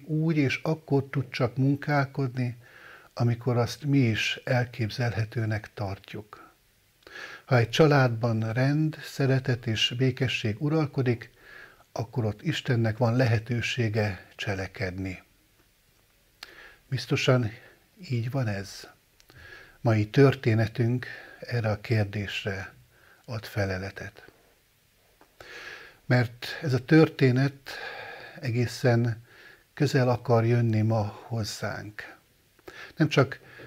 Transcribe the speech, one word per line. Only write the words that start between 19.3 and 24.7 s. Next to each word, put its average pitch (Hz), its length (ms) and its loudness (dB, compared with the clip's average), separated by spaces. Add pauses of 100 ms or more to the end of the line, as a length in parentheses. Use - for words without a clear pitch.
Mai 107 280 2
történetünk 123 1000 4 (320)
erre 113 300 -4
a 104 120 -2
kérdésre 101 920 -2 (520)
ad 110 200 -8
feleletet. 95 840 -6 (1800)